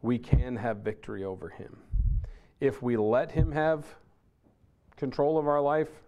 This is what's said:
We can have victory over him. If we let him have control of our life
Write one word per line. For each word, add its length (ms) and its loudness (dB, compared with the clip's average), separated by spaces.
We 180 0
can 380 2
have 200 -4
victory 460 -8
over 260 -10
him. 280 -18
If 220 0
we 160 0
let 340 2
him 220 2
have 320 0
control 400 0
of 100 0
our 140 2
life 280 2